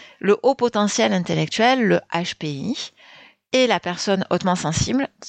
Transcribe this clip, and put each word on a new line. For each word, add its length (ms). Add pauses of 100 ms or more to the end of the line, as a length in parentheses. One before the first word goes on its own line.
(200)
Le 220
haut 120
potentiel 580
intellectuel, 680
le 180 (120)
H 240
P 120
I, 440 (600)
et 140
la 140
personne 480
hautement 260
sensible, 540 (200)